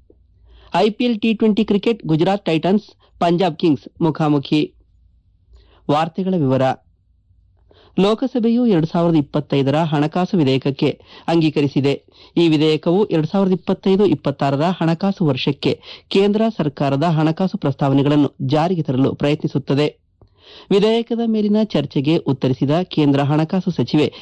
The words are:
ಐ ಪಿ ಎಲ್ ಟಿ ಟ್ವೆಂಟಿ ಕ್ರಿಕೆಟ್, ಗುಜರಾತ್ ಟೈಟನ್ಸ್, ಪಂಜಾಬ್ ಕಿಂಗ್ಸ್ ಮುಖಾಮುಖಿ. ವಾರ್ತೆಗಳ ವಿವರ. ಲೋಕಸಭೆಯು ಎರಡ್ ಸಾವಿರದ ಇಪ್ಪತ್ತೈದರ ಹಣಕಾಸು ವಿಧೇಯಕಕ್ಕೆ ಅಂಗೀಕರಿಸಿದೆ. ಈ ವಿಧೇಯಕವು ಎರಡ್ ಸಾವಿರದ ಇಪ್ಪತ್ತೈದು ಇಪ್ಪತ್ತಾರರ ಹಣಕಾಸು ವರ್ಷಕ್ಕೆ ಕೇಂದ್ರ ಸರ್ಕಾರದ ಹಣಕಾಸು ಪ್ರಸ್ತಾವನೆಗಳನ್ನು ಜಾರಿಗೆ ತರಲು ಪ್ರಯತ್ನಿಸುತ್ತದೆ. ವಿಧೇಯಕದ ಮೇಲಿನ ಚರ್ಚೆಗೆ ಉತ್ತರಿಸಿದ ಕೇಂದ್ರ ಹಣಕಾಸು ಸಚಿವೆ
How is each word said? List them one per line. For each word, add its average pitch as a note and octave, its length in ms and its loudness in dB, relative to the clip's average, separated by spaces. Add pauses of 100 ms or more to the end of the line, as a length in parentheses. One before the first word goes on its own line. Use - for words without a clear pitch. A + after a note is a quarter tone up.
(760)
ಐ G#3 140 2
ಪಿ A3+ 160 -2
ಎಲ್ A#3 140 -2
ಟಿ A3+ 140 0
ಟ್ವೆಂಟಿ G#3+ 320 0
ಕ್ರಿಕೆಟ್, G#3+ 400 -2
ಗುಜರಾತ್ E3+ 400 0
ಟೈಟನ್ಸ್, E3+ 400 0 (340)
ಪಂಜಾಬ್ F3 380 0
ಕಿಂಗ್ಸ್ - 440 -2
ಮುಖಾಮುಖಿ. D3+ 600 0 (1300)
ವಾರ್ತೆಗಳ E3+ 460 -2
ವಿವರ. C3 240 0 (1400)
ಲೋಕಸಭೆಯು A3+ 680 0
ಎರಡ್ F3 200 2
ಸಾವಿರದ E3+ 300 0
ಇಪ್ಪತ್ತೈದರ C#3+ 600 -2
ಹಣಕಾಸು D#3 640 -2
ವಿಧೇಯಕಕ್ಕೆ C3+ 520 0 (380)
ಅಂಗೀಕರಿಸಿದೆ. D3 680 0 (440)
ಈ E3+ 120 4
ವಿಧೇಯಕವು D#3 560 2
ಎರಡ್ D#3 220 -2
ಸಾವಿರದ G3 240 0
ಇಪ್ಪತ್ತೈದು F#3+ 540 0
ಇಪ್ಪತ್ತಾರರ D3 580 -2
ಹಣಕಾಸು E3+ 600 -2
ವರ್ಷಕ್ಕೆ C#3+ 460 -2 (360)
ಕೇಂದ್ರ G3+ 340 2 (160)
ಸರ್ಕಾರದ F3 460 -2
ಹಣಕಾಸು D#3+ 540 0
ಪ್ರಸ್ತಾವನೆಗಳನ್ನು C#3 760 2 (100)
ಜಾರಿಗೆ D#3 420 0
ತರಲು C3+ 320 0
ಪ್ರಯತ್ನಿಸುತ್ತದೆ. D3 720 -2 (840)
ವಿಧೇಯಕದ A3+ 540 2
ಮೇಲಿನ G#3+ 380 0
ಚರ್ಚೆಗೆ D3+ 540 0
ಉತ್ತರಿಸಿದ C3+ 540 -2 (120)
ಕೇಂದ್ರ C#3+ 360 0
ಹಣಕಾಸು D#3 520 0
ಸಚಿವೆ D3 500 0